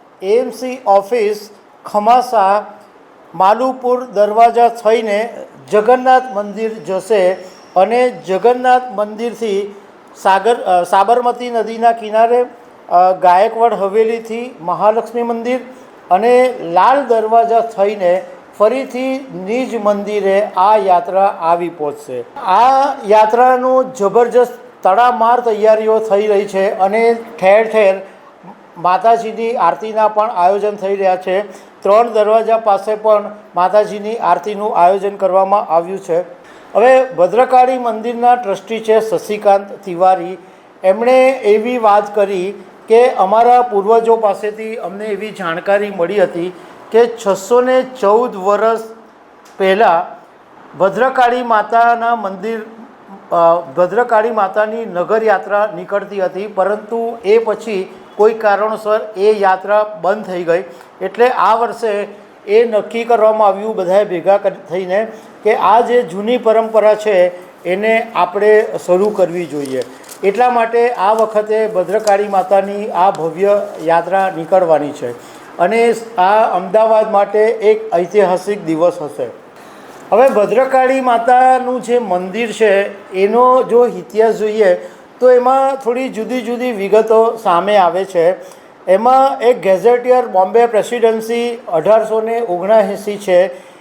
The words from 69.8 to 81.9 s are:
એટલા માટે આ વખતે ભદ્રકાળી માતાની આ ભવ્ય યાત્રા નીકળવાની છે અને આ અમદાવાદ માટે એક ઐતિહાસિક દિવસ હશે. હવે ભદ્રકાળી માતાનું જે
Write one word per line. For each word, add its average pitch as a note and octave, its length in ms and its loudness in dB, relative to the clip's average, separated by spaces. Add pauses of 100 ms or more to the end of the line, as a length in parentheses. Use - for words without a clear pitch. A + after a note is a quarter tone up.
એટલા A3 280 2
માટે A#3 400 0
આ G3 220 0
વખતે A3 540 0
ભદ્રકાળી G3+ 640 -2
માતાની G3 600 -2
આ F3+ 200 2
ભવ્ય F#3 520 -2 (220)
યાત્રા F3 520 0
નીકળવાની D#3+ 560 0
છે A#2+ 180 -8 (480)
અને A3+ 360 2 (240)
આ G3+ 380 2
અમદાવાદ G#3+ 540 2
માટે G3+ 280 0
એક A3 560 0
ઐતિહાસિક F3+ 720 -2
દિવસ D#3+ 380 -2
હશે. C#3 240 -8 (840)
હવે B3+ 160 4
ભદ્રકાળી C4 720 0
માતાનું B3 800 2
જે A#3+ 160 -2